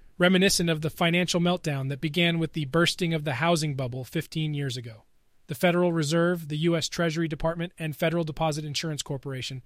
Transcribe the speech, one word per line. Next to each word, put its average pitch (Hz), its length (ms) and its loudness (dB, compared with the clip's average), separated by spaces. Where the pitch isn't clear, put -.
reminiscent 185 500 4
of 156 120 0
the 156 100 -2
financial 175 500 2
meltdown 156 480 0
that 139 120 -6
began 165 360 2
with 165 160 -2
the 156 120 -2
bursting 165 500 2
of 156 80 -4
the 147 100 -2
housing 156 400 2
bubble 127 300 -6
fifteen 156 500 -4
years 143 240 -4
ago. 117 280 -14
The 151 80 -8
Federal 175 360 4
Reserve, 165 580 2
the 151 80 -4
U 170 180 2
S 160 120 -2
Treasury 170 400 0
Department, 165 520 -4
and 156 160 -6
Federal 170 280 0
Deposit 156 400 -2
Insurance 151 380 -4
Corporation 131 640 -8